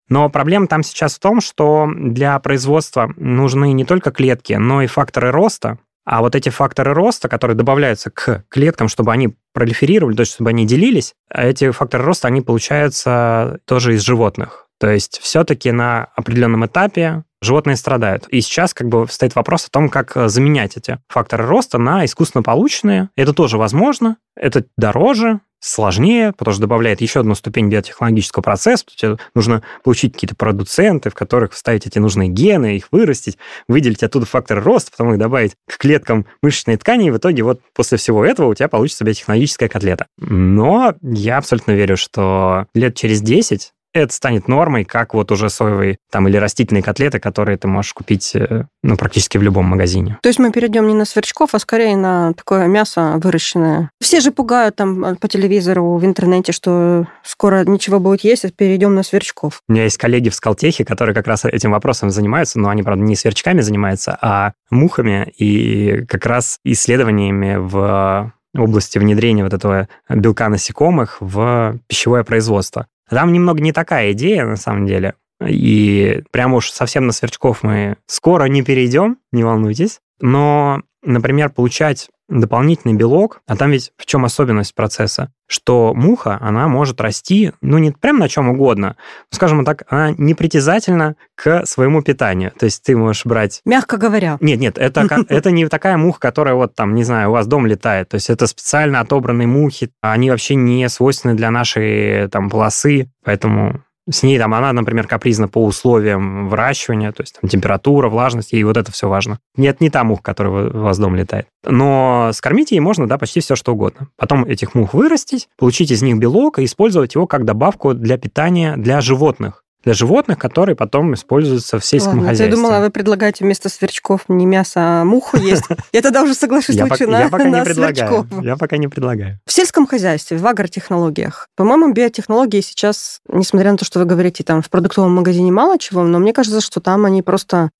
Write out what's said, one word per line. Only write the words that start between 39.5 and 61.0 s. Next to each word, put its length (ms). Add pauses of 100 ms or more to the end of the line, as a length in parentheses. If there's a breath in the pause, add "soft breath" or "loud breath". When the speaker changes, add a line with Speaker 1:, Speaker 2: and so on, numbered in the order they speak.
Speaker 1:
котлета. 380 (120)
Но 840
я 380
абсолютно 340
верю, 240
что 800
лет 220
через 240
десять 520 (220)
это 200
станет 340
нормой, 380
как 260
вот 200
уже 180
соевые 480 (120)
там 160
или 120
растительные 440
котлеты, 380
которые 380
ты 100
можешь 240
купить, 420
э, 300 (180)
ну, 140
практически 400
в 60
любом 240
магазине. 560
Speaker 2:
То 80
есть 80
мы 120
перейдём 380
не 60
на 100
сверчков, 500
а 40
скорее 400
на 340
такое 360
мясо 540
выращенное. 680 (100)
Все 200
же 100
пугают 460
там, 280
э, 120
по 120
телевизору, 680
в 80
интернете, 460
что 540 (160 loud breath)
скоро 440
ничего 340
будет 240
есть, 220
а 40
перейдём 440
на 80
сверчков. 680
Speaker 1:
У 60
меня 100
есть 140
коллеги 320
в 40
Скалтехе, 520
которые 280